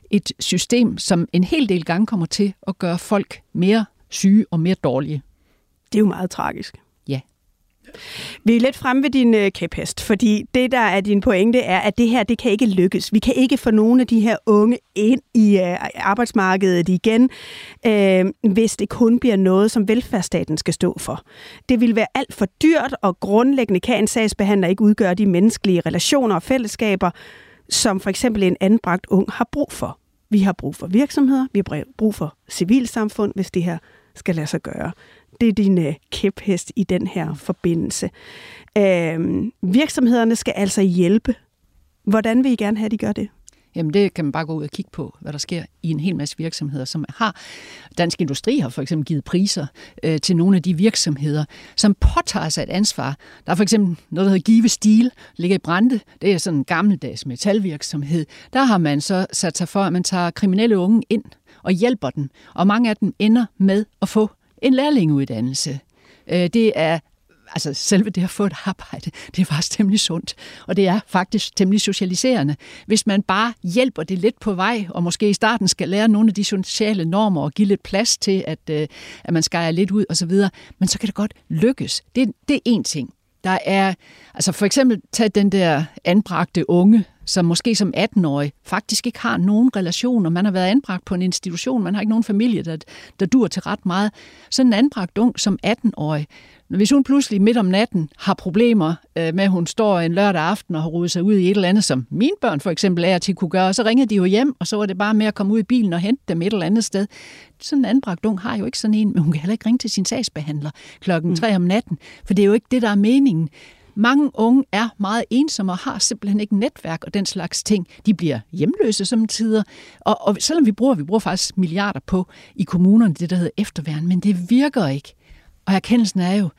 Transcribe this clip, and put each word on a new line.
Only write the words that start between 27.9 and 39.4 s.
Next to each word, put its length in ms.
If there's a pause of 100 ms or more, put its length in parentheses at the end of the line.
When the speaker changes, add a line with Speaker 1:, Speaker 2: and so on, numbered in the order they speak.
Speaker 2:
for 100
eksempel 320
en 180
anbragt 480
ung 240
har 200
brug 200
for. 260 (320)
Vi 100
har 120
brug 240
for 100
virksomheder, 640
vi 140
har 180 (140)
brug 160
for 220 (140)
civilsamfund, 840
hvis 160
det 140
her 140 (360)
skal 200
lade 120
sig 160
gøre. 300 (480)
Det 80
er 40
din, 260
øh, 160 (180)
kæphest 640
i 80
den 220
her 280
forbindelse. 760 (680)
Øhm, 720 (100)